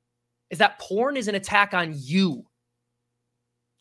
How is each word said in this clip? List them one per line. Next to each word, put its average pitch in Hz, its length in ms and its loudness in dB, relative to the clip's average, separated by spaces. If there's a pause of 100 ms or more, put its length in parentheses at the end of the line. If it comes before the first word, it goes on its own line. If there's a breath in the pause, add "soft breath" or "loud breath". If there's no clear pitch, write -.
(500)
is 175 80 -10
that 202 200 4
porn 247 380 -2
is 214 120 -2
an 208 60 -2
attack 202 400 0
on 165 220 -2
you. 143 500 0 (1300)